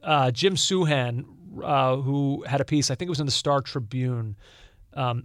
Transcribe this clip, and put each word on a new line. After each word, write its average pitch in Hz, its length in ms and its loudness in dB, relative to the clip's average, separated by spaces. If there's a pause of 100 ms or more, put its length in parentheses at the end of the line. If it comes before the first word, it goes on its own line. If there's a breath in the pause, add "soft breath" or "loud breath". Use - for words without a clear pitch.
uh, 139 280 4
Jim 165 240 2
Suhan, 139 680 0 (380)
uh, 135 340 2
who 139 500 0
had 143 140 0
a 131 40 0
piece, 143 260 0
I 127 40 -2
think 175 120 -8
it - 20 -6
was 151 100 -2
in 151 60 0
the 131 60 0
Star 143 300 2
Tribune, 123 760 -4 (600 soft breath)
um, 123 300 -2